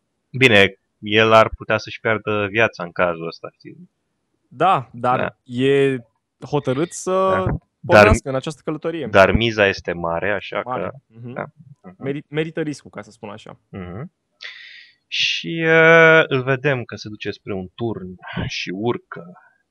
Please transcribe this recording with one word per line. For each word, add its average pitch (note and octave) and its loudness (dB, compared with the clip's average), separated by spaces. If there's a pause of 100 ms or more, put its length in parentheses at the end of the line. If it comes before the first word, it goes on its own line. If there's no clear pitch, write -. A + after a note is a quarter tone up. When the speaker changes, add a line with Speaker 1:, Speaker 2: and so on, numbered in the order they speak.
(300)
Speaker 1:
Bine, A2 4 (200)
el A2 2
ar A2 8
putea A2 -4
să-și - -12
piardă G#2 -2
viața G#2+ -2
în F2 -10
cazul E2+ -2
ăsta, - -12
știi? - -20 (580)
Speaker 2:
Da, D3 0
dar B2 -2
Speaker 1:
Da. - -6 (180)
Speaker 2:
e C3+ 2 (500)
hotărât C#3+ -2
să - -8 (200)
Speaker 1:
Da. F#3+ -2 (400)
Dar A2+ 4
Speaker 2:
pornească G#2 6
în C3 -4
această C#3+ -8
călătorie. D#3+ -6
Speaker 1:
dar G2 6
miza G#2+ 2
este G2 -2
mare, E2+ -4
așa G2+ -6
Speaker 2:
Mare. B2 -8
Speaker 1:
că F#2+ -6 (160)
Speaker 2:
Mhm. A#2+ -18
Speaker 1:
da. G2+ -10 (380)
Mhm. F#2 -20
Speaker 2:
Meri-, C#3+ -8
merită D#3+ -6
riscul, D3+ -10
ca - -14
să G#2+ -20
spun G#2 -18
așa. G2+ -18 (100)
Speaker 1:
Mhm. G2 -14 (960)
Și, - -4
uh, D#3+ 6
îl C3 -2
vedem C3 -2
că G#2 -14
se A2 -16
duce G#2+ -10
spre - -12
un F#2 -8
turn F#2+ -8 (320)
și - -10
urcă, F#2 -8 (380)